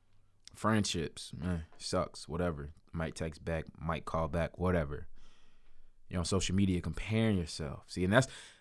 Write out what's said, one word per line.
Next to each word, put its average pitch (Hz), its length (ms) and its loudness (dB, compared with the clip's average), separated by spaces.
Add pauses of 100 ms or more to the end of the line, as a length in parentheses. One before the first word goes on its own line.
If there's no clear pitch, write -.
(540)
Friendships, 104 760 0 (120)
eh, 87 180 0 (160)
sucks, - 500 -4
whatever. 78 420 -2 (220)
Might 82 240 -4
text 80 280 -6
back, 80 200 -2 (120)
might 78 280 -4
call 80 240 0
back, 80 280 0
whatever. 85 520 0 (1000)
You're 90 120 0
on 85 40 0
social 92 300 2
media 95 260 6
comparing 107 560 2
yourself. 82 520 -4
See, 90 160 0
and 92 80 6
that's, 127 160 8 (320)